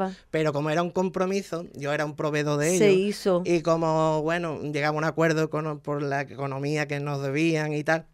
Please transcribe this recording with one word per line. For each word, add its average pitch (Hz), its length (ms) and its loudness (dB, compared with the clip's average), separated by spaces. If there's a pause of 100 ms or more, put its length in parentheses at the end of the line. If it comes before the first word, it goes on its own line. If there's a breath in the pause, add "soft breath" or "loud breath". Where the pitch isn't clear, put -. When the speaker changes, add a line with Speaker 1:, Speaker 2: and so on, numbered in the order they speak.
Speaker 1:
estaba. 190 40 -8 (200)
Speaker 2:
Pero 156 200 0
como 147 160 -2
era 160 140 2
un 175 80 -2
compromiso, 185 720 -2 (100)
yo 143 180 -4
era 151 140 -2
un 151 100 -8
proveedor 147 420 0
de 165 200 2
Speaker 1:
Se 214 100 6
Speaker 2:
ellos. 190 200 6
Speaker 1:
hizo. 190 360 2
Speaker 2:
Y 175 160 2
como, 160 640 2
bueno, 160 400 -2
llegamos 147 340 -2
a - 20 -2
un 156 60 0
acuerdo 156 460 2
con, 151 300 -4
por 147 220 -4
la 143 200 -2
economía 139 640 -4
que 143 120 -4
nos 143 220 -4
debían 151 520 0
y 147 100 -4
tal 160 300 0